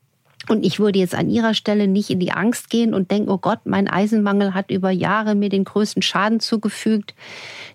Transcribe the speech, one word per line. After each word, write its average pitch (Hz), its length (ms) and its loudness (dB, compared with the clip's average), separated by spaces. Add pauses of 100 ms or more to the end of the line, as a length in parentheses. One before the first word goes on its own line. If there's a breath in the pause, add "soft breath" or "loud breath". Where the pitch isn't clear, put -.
(480)
Und 220 180 2
ich 185 140 0
würde 202 180 4
jetzt 185 160 2
an - 160 -2
ihrer 226 240 2
Stelle 208 340 0
nicht 196 220 2
in 185 100 0
die 180 120 0
Angst 214 400 -2
gehen 226 240 2
und 196 160 -2
denken, 208 180 0
„Oh 190 80 0
Gott, 208 280 -2
mein 196 220 0
Eisenmangel 202 680 0
hat 196 160 -4
über 190 180 0
Jahre 196 460 0
mir 202 140 0
den 196 160 0
größten 208 360 -2
Schaden 214 380 0
zugefügt.“ 220 760 -2 (600 loud breath)